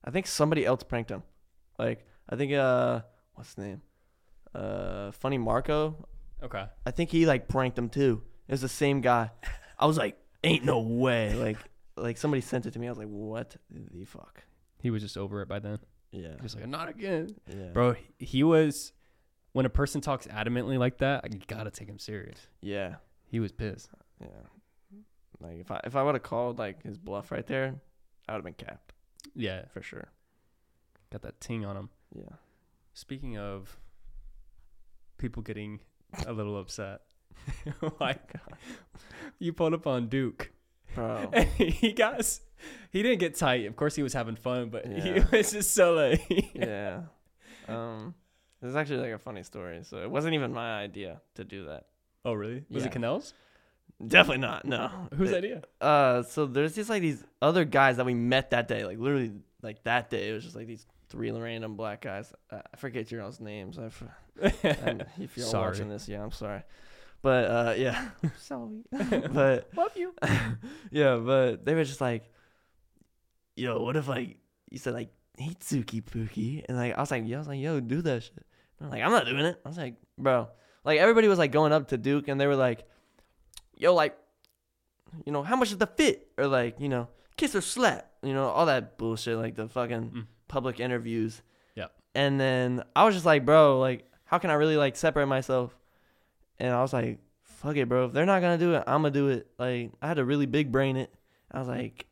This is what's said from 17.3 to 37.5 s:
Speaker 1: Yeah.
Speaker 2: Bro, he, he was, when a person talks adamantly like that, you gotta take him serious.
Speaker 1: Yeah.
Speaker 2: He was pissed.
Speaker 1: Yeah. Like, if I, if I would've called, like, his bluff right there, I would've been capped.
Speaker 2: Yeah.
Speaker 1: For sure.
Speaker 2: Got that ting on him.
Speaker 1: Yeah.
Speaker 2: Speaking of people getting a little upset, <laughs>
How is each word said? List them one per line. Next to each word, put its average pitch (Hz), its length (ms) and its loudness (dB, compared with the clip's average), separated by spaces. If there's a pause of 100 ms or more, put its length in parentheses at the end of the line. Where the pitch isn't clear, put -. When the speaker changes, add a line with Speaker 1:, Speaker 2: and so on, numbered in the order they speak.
Speaker 1:
Yeah. 92 260 -12
Speaker 2:
Bro, 120 200 4 (240)
he, 127 80 -14
he 131 180 2
was, 156 500 4 (580)
when 131 160 2
a - 20 0
person 143 320 0
talks 139 260 -4
adamantly 120 520 -2
like 123 200 0
that, 135 320 -2
you 98 140 -10
gotta 107 260 -10
take - 180 -16
him 101 100 -16
serious. - 480 -14 (140)
Speaker 1:
Yeah. 98 340 -6 (320)
Speaker 2:
He 117 120 -4
was 104 120 -2
pissed. - 380 -10 (320)
Speaker 1:
Yeah. - 60 -18 (1120)
Like, 85 180 -16
if 90 120 -18
I, - 120 -8
if 123 120 -8
I 135 80 2
would've 139 200 0
called, 120 340 -4
like, 104 260 -8
his 104 140 -12
bluff 101 340 -10
right - 140 -8
there, 135 300 -4 (520)
I - 60 -10
would've 90 120 -8
been 87 100 -14
capped. - 380 -18 (420)
Speaker 2:
Yeah. 95 380 -6
Speaker 1:
For 92 80 -12
sure. - 260 -16 (1040)
Speaker 2:
Got 107 120 -14
that - 180 -16
ting 110 240 -6
on 98 120 -8
him. 98 120 -12 (260)
Speaker 1:
Yeah. - 200 -18 (580)
Speaker 2:
Speaking 135 440 -10
of 101 400 -10 (1400)
people 113 260 -6
getting 104 360 -10 (460)
a 123 80 2
little 104 260 -4
upset, 98 420 -10 (460)
<laughs> - 520 -6